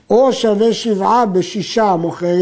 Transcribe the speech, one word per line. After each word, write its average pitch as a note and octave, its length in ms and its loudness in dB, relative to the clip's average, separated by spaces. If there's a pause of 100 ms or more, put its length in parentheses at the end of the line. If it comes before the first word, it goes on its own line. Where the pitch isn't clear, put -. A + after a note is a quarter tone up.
או A#3+ 240 4
שווה A3 400 0
שבעה G#3+ 520 0
בשישה, F#3 580 -2
המוכר F3 580 -2